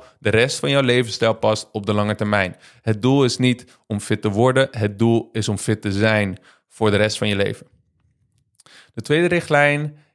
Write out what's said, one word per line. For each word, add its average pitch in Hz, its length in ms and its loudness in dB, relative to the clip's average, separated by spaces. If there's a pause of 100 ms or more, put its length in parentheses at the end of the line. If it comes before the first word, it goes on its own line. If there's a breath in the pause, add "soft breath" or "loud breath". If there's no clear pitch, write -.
(180 loud breath)
de 107 120 -2
rest 117 280 2
van 143 120 -2
jouw 139 120 2
levensstijl 117 520 2
past 110 360 -2
op 101 160 -8
de 104 80 0
lange 104 200 0
termijn. 104 420 -2 (260 soft breath)
Het 107 200 -2
doel 135 220 4
is 120 140 -2
niet 127 480 -2
om 104 140 -6
fit - 220 -4
te 107 80 -2
worden, 127 400 2
het 104 280 -4
doel 113 340 2
is 110 160 -6
om 101 100 -2
fit - 240 -4
te 101 100 -4
zijn 104 460 0 (300 soft breath)
voor 107 220 -2
de 101 60 2
rest 107 220 0
van 107 100 -2
je 101 80 -2
leven. 98 300 -4 (1300 loud breath)
De 113 80 -10
tweede 170 260 0
richtlijn 147 680 0 (180 soft breath)